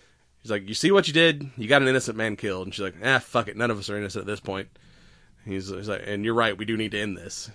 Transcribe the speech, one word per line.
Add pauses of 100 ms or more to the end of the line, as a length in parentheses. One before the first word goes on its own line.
(420)
he's
like,
"You
see
what
you
did?
You
got
an
innocent
man
killed."
And
she's
like,
"Ah,
fuck
it.
None
of
us
are
innocent
at
this
point." (760)
He's,
he's
like,
"And
you're
right.
We
do
need
to
end
this."